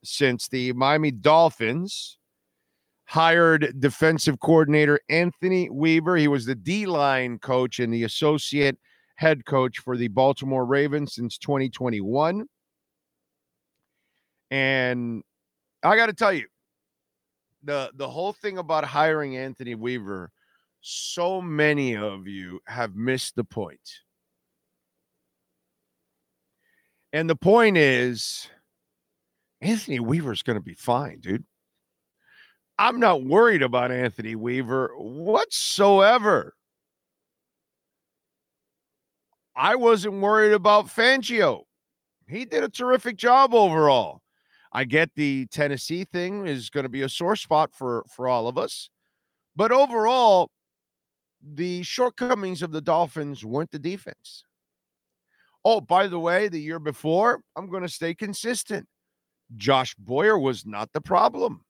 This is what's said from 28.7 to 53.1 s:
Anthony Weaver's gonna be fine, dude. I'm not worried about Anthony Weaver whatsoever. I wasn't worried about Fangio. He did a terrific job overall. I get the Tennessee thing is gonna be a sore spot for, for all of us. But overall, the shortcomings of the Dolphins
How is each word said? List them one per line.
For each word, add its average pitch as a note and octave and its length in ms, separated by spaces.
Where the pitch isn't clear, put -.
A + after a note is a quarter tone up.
Anthony F3+ 380
Weaver's B2 440
gonna A2 180
be E2+ 140
fine, B2 460
dude. F#2+ 220
I'm A#3+ 200
not F3+ 280
worried F#3+ 360
about B2 300
Anthony A#2 440
Weaver B2 600
whatsoever. G3 1600
I E3+ 220
wasn't G#3+ 460
worried G#3+ 320
about G#3 340
Fangio. A3+ 760
He A3 200
did B3+ 180
a C4+ 60
terrific B3 480
job B3 360
overall. D#3 680
I C3 140
get D3+ 300
the C#3 320
Tennessee D3+ 580
thing F#3 420
is C3 220
gonna C3+ 180
be C3 140
a C3+ 80
sore F3+ 260
spot D#3 380
for, A#2+ 360
for B2+ 200
all A#2 180
of B2+ 100
us. - 320
But A3 160
overall, A#3 800
the F3 400
shortcomings A#3 760
of E3+ 100
the D#3 80
Dolphins D#3 640